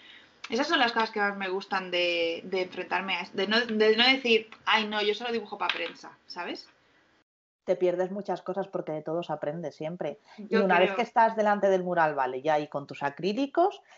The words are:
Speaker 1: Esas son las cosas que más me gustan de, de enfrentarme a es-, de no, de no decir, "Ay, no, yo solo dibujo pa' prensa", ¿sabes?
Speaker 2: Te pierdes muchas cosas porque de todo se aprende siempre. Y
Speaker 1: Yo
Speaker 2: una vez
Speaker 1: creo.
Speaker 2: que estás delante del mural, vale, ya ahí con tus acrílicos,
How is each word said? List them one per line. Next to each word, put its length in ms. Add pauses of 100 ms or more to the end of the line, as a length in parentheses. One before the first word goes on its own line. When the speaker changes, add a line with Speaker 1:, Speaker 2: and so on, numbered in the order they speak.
(500)
Speaker 1:
Esas 160
son 120
las 140
cosas 180
que 100
más 160
me 120
gustan 420
de, 540
de 180
enfrentarme 540
a 60
es-, 120
de 120
no, 180
de 320
no 80
decir, 460 (160)
"Ay, 200
no, 140
yo 140
solo 180
dibujo 240
pa' 120
prensa", 580
¿sabes? 420 (960)
Speaker 2:
Te 120
pierdes 340
muchas 320
cosas 260
porque 240
de 80
todo 220
se 100
aprende 400
siempre. 460 (180)
Y 120
Speaker 1:
Yo 180
Speaker 2:
una 120
vez 100
Speaker 1:
creo. 80
Speaker 2:
que 60
estás 320
delante 360
del 120
mural, 320
vale, 280
ya 120
ahí 140
con 180
tus 160
acrílicos, 800 (180)